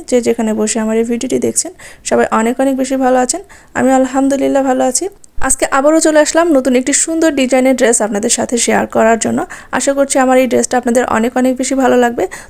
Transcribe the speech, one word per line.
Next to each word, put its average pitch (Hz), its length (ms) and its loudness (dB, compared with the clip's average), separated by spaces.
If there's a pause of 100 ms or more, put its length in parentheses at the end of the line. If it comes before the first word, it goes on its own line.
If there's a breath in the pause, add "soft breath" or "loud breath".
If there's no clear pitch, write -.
যে 247 140 2
যেখানে 233 340 -2
বসে 214 260 -2
আমার 220 160 -2
এই 226 80 0
ভিডিওটি 254 340 -4
দেখছেন, 247 340 -4 (320 loud breath)
সবাই 240 260 0
অনেক, 226 300 0
অনেক 269 160 0
বেশি 262 200 -2
ভালো 254 220 2
আছেন। 254 220 -2 (340 loud breath)
আমি 247 180 2
আলহামদুলিল্লাহ 269 680 2
ভালো 262 220 0
আছি। 262 240 -4 (320)
আজকে - 260 0
আবারও 294 340 2
চলে 311 200 4
আসলাম 330 320 2
নতুন 262 240 2
একটি 262 160 0
সুন্দর 320 380 0
ডিজাইনের 262 460 2
ড্রেস 240 260 2
আপনাদের 214 280 -2
সাথে 226 280 -2
শেয়ার 220 280 0
করার 226 320 2
জন্য। 240 280 -2 (260 loud breath)
আশা 262 200 -2
করছি 277 260 0
আমার 254 200 2
এই 254 80 4
ড্রেসটা 240 320 0
আপনাদের 240 260 0
অনেক, 226 320 -2
অনেক 254 200 0
বেশি 262 180 -4
ভালো 254 220 2
লাগবে। 247 320 0 (220 loud breath)